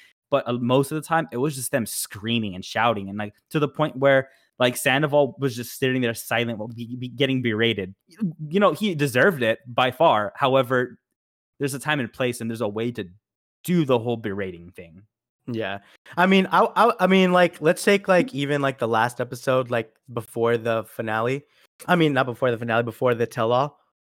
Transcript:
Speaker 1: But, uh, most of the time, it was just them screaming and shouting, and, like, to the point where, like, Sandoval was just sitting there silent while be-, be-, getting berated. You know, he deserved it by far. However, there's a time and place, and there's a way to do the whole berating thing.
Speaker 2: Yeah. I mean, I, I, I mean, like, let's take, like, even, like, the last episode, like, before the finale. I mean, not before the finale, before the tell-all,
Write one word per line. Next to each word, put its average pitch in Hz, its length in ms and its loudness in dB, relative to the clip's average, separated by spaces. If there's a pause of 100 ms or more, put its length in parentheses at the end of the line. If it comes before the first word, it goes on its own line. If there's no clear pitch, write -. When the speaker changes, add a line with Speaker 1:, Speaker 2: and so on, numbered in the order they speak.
(320)
Speaker 1:
But, 139 160 0
uh, 120 60 -4
most 127 380 2
of 156 40 -6
the 156 120 -8
time, 160 240 0
it 123 60 -6
was 139 180 -2
just 131 160 -10
them 123 140 0
screaming 107 720 -6
and 92 100 -12
shouting, 110 420 0
and, 98 80 -10
like, 104 200 -10 (160)
to 160 80 -2
the 147 80 0
point 151 280 -4
where, 135 340 2 (280)
like, 123 180 2
Sandoval 143 600 2
was 135 180 -4
just 120 220 -10
sitting 131 240 0
there 117 140 -2
silent 117 420 -4
while 107 120 -10
be-, 117 260 -12
be-, 127 140 -10
getting 131 340 0
berated. 107 500 0 (540)
You 165 120 0
know, 196 120 4
he 190 240 -2
deserved 143 480 2
it 113 240 2
by 123 240 0
far. 117 440 2
However, 127 640 0 (600)
there's 139 160 -4
a 135 40 -8
time 151 200 -2
and 117 120 -4
place, 123 300 -4
and 113 80 -6
there's 113 120 -6
a 113 60 -2
way 113 260 -4
to 101 140 -8 (560)
do 175 220 2
the 131 120 4
whole 117 200 -2
berating 95 540 -8
thing. 87 320 -20 (440)
Speaker 2:
Yeah. 107 320 -6 (380)
I 175 80 4
mean, 190 260 4
I, 180 240 4
I, 220 240 4
I 185 80 2
mean, 185 240 4
like, 180 300 2
let's 165 200 2
take, 202 280 2
like, 180 240 2
even, 143 280 -2
like, 135 160 0
the 113 120 -2
last 113 320 0
episode, 127 500 -2
like, 117 220 -4 (180)
before 117 460 -2
the 113 260 -2
finale. 117 600 -4 (440)
I 180 80 2
mean, 160 160 4
not 131 140 2
before 123 260 -2
the 117 60 -2
finale, 117 260 0
before 120 320 0
the 113 100 -2
tell-all, 123 540 -2 (240)